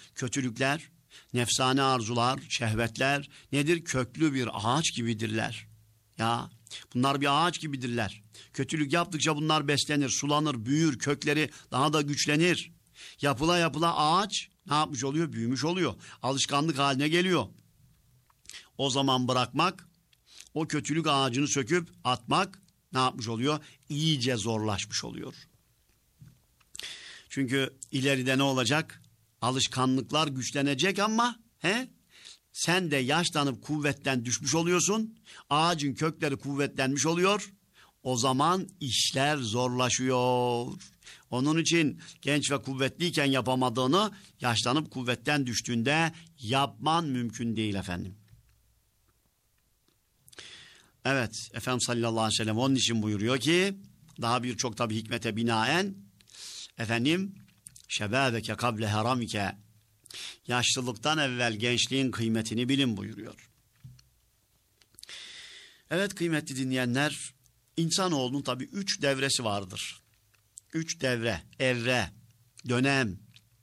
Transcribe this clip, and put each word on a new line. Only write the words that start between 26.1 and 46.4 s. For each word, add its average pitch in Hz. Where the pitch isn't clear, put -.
Çünkü 135
ileride 131
ne 139
olacak? 135
Alışkanlıklar 131
güçlenecek 143
ama, 220
he? 233
Sen 175
de 143
yaşlanıp 143
kuvvetten 143
düşmüş 127
oluyorsun. 180
Ağacın 147
kökleri 156
kuvvetlenmiş 139
oluyor. 180
O 123
zaman 143
işler 139
zorlaşıyor. 123
Onun 139
için 165
genç 143
ve 139
kuvvetliyken 135
yapamadığını 131
yaşlanıp 127
kuvvetten 131
düştüğünde 120
yapman 135